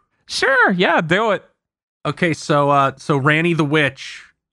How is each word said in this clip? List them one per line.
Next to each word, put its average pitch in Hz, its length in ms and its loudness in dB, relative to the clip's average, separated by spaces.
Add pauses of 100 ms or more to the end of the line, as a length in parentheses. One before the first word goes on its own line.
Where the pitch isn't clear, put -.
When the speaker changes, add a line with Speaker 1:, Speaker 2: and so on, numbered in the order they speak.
(280)
Speaker 1:
Sure, 466 440 0
yeah, 214 300 0
do 190 300 0
it. 180 120 -4 (640)
Speaker 2:
Okay, 151 280 -2
so, 147 360 0
uh, 139 280 2
so 147 200 -2
Ranny 156 360 2
the 160 120 0
Witch, 143 580 -4 (300)